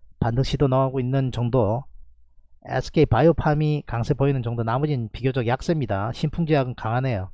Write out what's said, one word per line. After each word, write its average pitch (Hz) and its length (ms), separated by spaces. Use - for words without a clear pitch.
반등 120 240
시도 139 240
나오고 131 320
있는 131 320
정도. 117 540
에스케이 131 400
바이오팜이 151 800
강세 117 280
보이는 139 280
정도, 117 220
나머지는 127 460
비교적 127 360
약세입니다. 120 680
신풍제약은 147 600
강하네요. 117 600